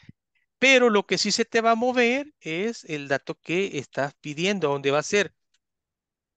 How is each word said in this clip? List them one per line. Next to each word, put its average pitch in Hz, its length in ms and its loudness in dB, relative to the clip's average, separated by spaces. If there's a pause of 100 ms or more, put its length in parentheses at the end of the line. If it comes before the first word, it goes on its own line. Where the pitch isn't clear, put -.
(580)
Pero 254 320 6
lo 202 160 2
que 180 120 -2
sí 208 140 -2
se 226 120 0
te - 160 -2
va 226 120 2
a - 20 4
mover 247 640 -2
es 190 440 -8
el 143 240 -8
dato 139 320 -4
que 180 380 -4
estás 139 420 -6
pidiendo, 165 500 -2
dónde 139 200 0
va 147 100 2
a - 20 -8
ser. 196 320 -2 (1040)